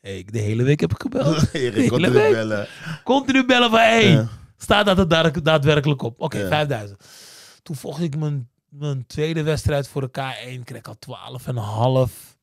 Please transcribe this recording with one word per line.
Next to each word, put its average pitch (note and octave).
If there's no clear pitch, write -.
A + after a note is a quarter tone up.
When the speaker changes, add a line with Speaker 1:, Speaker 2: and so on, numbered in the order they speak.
Speaker 1:
Hey, F#2+
ik, G2
de A#2
hele A2
week D3
heb -
ik -
gebeld. D#3+
Speaker 2:
<laughs> -
Je C#3
ging -
Speaker 1:
De -
hele B3+
Speaker 2:
continu -
Speaker 1:
week. G#4+
Speaker 2:
bellen. G#2+
Speaker 1:
Continu C4
bellen B3
van, A3+
hey, A3+
Speaker 2:
Ja. D#3
Speaker 1:
staat G#3
dat F#3+
het F#3
daadwerk-, E3
daadwerkelijk D3
op? A#2
Oké, -
Speaker 2:
Ja. G2
Speaker 1:
vijfduizend. A#2+
Toen D3+
vocht C#3+
ik D3+
mijn, D3
mijn C#3+
tweede D#3+
wedstrijd D3
voor C#3+
de C3
K -
één, B2
kreeg A#2+
ik -
al A2+
twaalf B2+
en B2+
een A2+
half. A#2+